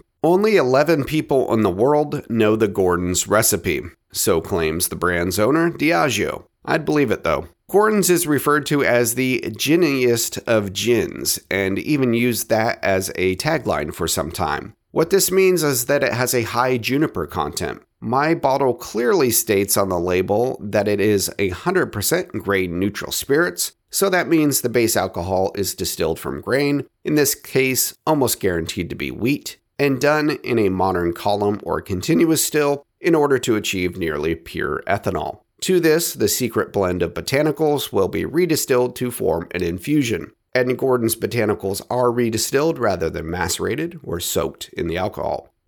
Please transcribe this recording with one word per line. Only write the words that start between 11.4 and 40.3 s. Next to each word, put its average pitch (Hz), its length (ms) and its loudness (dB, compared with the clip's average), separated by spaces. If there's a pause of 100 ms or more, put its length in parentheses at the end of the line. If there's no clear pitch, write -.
and 95 280 0
even 131 340 0
used 117 360 0
that 110 320 0
as 95 340 0
a 92 200 0
tagline 90 580 -2
for 87 140 -4
some 73 240 -4
time. 76 420 -4 (180)
What 165 180 0
this 190 220 2
means 185 320 4
is 127 220 0
that 143 180 2
it 127 100 0
has 123 200 0
a 120 100 2
high 123 340 0
juniper 117 500 -2
content. 73 560 -6 (160)
My 135 340 0
bottle 135 400 2
clearly 196 580 0
states 101 440 2
on 98 140 2
the 90 100 0
label 95 640 0
that 104 260 -2
it 104 140 0
is 101 360 2
a 98 120 0
hundred 160 380 -2
percent 131 420 -2
grain 92 500 -2
neutral 101 320 -4
spirits, 175 640 -2 (160)
so 196 200 0
that 175 200 0
means 151 320 2
the 123 80 -2
base 113 260 2
alcohol 92 600 0
is 98 200 -4
distilled 82 440 -2
from 69 220 -8
grain, 143 440 0 (180)
in 151 120 0
this 143 200 2
case - 580 0 (120)
almost 143 340 2
guaranteed 85 500 -2
to - 60 -8
be 69 160 -6
wheat, 120 460 -4 (200)
and 139 220 2
done 151 320 2 (120)
in 117 140 -2
a 101 120 4
modern 92 420 0
column 104 520 0
or 82 180 -4
continuous 160 640 0
still 143 400 0 (160)
in 175 120 2
order 143 240 4
to 117 200 0
achieve 90 400 -2
nearly 80 380 -2
pure 73 520 -6
ethanol. - 540 -4 (200)
To 185 180 2
this, 160 340 2
the 135 140 0
secret - 440 -2
blend 90 300 0
of 82 120 -2
botanicals 147 800 -2
will 95 160 2
be 90 180 -4
redistilled 135 720 0
to 123 160 -4
form 87 400 -2
an 90 120 -4
infusion. 104 680 -2 (220)